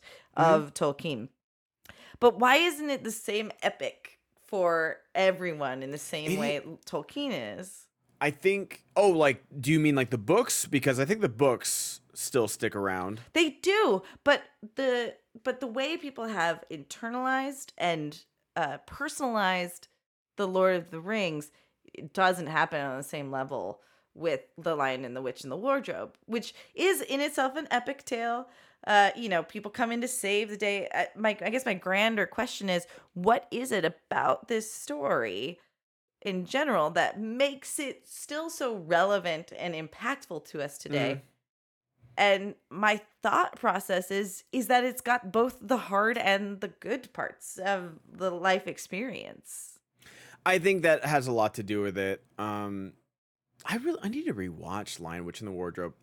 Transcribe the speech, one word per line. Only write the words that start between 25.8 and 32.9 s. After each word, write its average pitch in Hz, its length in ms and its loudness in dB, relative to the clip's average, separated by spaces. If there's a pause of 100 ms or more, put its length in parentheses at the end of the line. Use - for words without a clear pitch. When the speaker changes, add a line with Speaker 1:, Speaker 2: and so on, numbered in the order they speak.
Speaker 2:
which 220 280 -6 (200)
is 349 280 2
in 269 180 -2
itself 285 360 0
an 311 140 -6
epic 247 340 -2
tale. 240 440 -4 (380)
Uh, 202 300 6
you 233 120 -6
know, 170 140 2
people 202 280 -10
come 233 200 -2
in 233 100 -2
to 247 80 -4
save 208 420 0
the 208 60 -6
day. 202 380 -2
Uh, 180 100 2 (120)
my, 214 260 0
I 196 80 0
guess 262 160 -2
my 214 80 0
grander 196 520 2
question 220 440 -4
is, 175 160 0 (280)